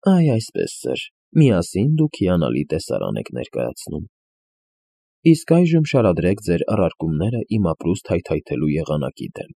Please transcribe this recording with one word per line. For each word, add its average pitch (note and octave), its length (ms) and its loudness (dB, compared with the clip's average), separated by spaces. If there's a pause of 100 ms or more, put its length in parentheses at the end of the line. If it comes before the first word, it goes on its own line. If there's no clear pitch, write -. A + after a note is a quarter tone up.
"Այ F3+ 260 4
այսպես, A2+ 460 -2
սըր, - 300 -6 (260)
միասին A#2 640 2
դուք D#3 240 0
հիանալի D#2 460 0
տեսարան G#1+ 560 -4
եք A1 100 -12
ներկայացնում։ A#1+ 720 -8 (1200)
Իսկ E3 300 4
այժմ E3 320 4
շարադրեք F#2+ 560 2
ձեր F2 240 0
առարկումները F#2 840 -2
իմ G2+ 200 0
ապրուստ E2+ 440 -4
հայթայթելու D#2 580 -2
եղանակի D2+ 600 -4
դեմ"։ - 260 -14